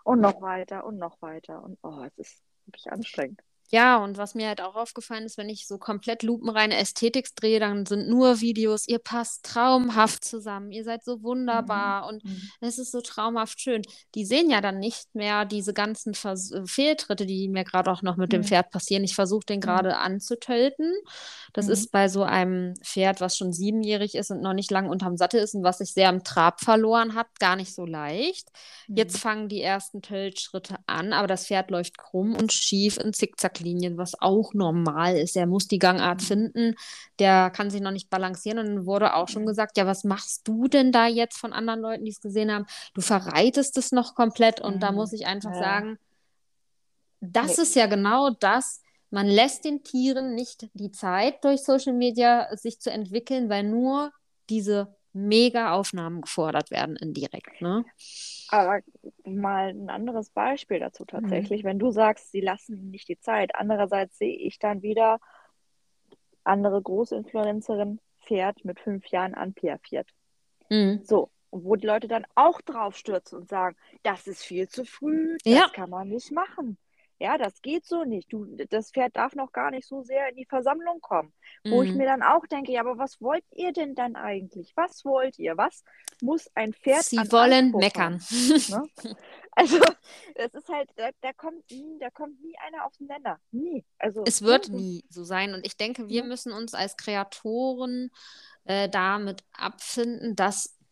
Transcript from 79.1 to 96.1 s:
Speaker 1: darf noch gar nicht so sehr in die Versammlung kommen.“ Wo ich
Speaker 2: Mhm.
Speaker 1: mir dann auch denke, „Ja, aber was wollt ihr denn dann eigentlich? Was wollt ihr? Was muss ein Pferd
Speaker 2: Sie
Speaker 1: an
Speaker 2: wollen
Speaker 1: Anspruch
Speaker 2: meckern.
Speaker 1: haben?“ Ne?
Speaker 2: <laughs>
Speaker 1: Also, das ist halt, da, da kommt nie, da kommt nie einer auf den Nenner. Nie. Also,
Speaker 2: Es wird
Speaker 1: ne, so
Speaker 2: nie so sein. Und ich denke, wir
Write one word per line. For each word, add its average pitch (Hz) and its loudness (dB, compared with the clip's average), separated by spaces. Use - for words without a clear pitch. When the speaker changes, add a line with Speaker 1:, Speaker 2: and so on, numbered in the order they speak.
Speaker 1:
darf 254 -2
noch 269 -8
gar 247 -4
nicht 262 -10
so 269 -12
sehr 269 -2
in 247 -10
die 262 -14
Versammlung 320 -2
kommen.“ 156 -2
Wo 240 6
ich 185 0
Speaker 2:
Mhm. - -2
Speaker 1:
mir 269 2
dann 269 2
auch 320 6
denke, 277 -6
„Ja, 240 0
aber 240 -4
was 269 -8
wollt 294 -2
ihr 359 -4
denn 285 -4
dann 247 -4
eigentlich? 196 -10
Was 349 -4
wollt 269 0
ihr? 165 -4
Was 240 -2
muss 294 -2
ein 220 -4
Pferd - 2
Speaker 2:
Sie 240 0
Speaker 1:
an 214 0
Speaker 2:
wollen 247 8
Speaker 1:
Anspruch - -
Speaker 2:
meckern. 185 2
Speaker 1:
haben?“ - -14
Ne? 233 -4
Speaker 2:
<laughs> 220 -16
Speaker 1:
Also, 330 6
das 233 -6
ist - -14
halt, 294 -4
da, 226 -6
da 262 -6
kommt 320 -14
nie, 302 -16
da 254 -10
kommt 294 -14
nie 330 -18
einer 311 -10
auf 277 -10
den 277 -16
Nenner. 277 -10
Nie. 294 -6
Also, 214 -4
Speaker 2:
Es - -4
wird 247 4
Speaker 1:
ne, - -12
so 190 -6
Speaker 2:
nie 175 -8
so 175 -16
sein. 190 -4
Und 180 -10
ich - -12
denke, 226 -6
wir 226 -4